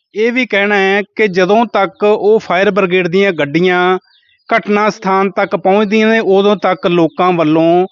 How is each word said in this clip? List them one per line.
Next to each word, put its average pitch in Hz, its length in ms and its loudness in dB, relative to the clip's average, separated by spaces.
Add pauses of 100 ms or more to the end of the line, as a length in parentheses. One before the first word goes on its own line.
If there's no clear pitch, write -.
(140)
ਇਹ 226 180 -2
ਵੀ 247 140 -2
ਕਹਿਣਾ 202 300 0
ਹੈ 196 260 0
ਕਿ 220 260 -2
ਜਦੋਂ 190 380 2
ਤੱਕ 196 380 -4
ਉਹ 208 340 2
ਫਾਇਰ 190 320 0
ਬ੍ਰਿਗੇਡ 185 380 0
ਦੀਆਂ 196 240 0
ਗੱਡੀਆਂ 180 640 0 (580)
ਘਟਨਾ 208 340 -2
ਸਥਾਨ 190 400 -2
ਤੱਕ 196 260 -4
ਪਹੁੰਚਦੀਆਂ 208 520 0
ਨੇ, 226 100 2
ਉਦੋਂ 196 380 2
ਤੱਕ 185 300 -2
ਲੋਕਾਂ 175 460 0
ਵੱਲੋਂ 165 600 2